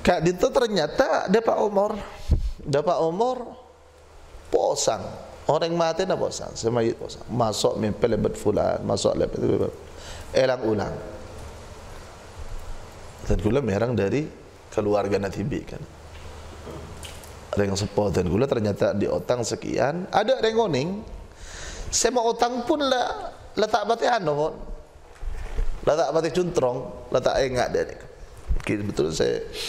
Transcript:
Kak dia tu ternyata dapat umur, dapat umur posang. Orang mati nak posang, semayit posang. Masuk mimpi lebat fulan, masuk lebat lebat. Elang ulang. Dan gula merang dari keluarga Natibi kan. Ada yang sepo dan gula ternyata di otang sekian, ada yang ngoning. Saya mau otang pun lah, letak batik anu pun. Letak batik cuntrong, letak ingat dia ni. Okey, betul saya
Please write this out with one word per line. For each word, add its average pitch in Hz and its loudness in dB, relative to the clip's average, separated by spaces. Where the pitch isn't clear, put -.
Kak 175 4
dia 180 2
tu 262 4
ternyata 233 2
dapat 226 4
umur, 208 2
dapat 151 2
umur 233 0
posang. 113 4
Orang 165 2
mati 165 2
nak 185 2
posang, - -4
semayit 113 2
posang. - -10
Masuk 110 2
mimpi 104 0
lebat 107 4
fulan, 92 2
masuk 104 2
lebat - 0
lebat. 98 0
Elang 127 4
ulang. 95 0
Dan 104 6
gula 120 4
merang 113 0
dari 113 2
keluarga 101 2
Natibi 98 -4
kan. - -12
Ada 101 2
yang 98 2
sepo 104 0
dan 92 2
gula 104 2
ternyata 104 2
di 101 2
otang 120 0
sekian, 147 -2
ada 233 2
yang 220 4
ngoning. 151 0
Saya - 2
mau 233 6
otang 240 2
pun 311 2
lah, 269 0
letak 214 4
batik 220 2
anu 208 2
pun. 147 0
Letak 147 2
batik 160 2
cuntrong, 139 0
letak 131 2
ingat 123 0
dia 82 2
ni. - -6
Okey, 107 0
betul 82 0
saya 62 0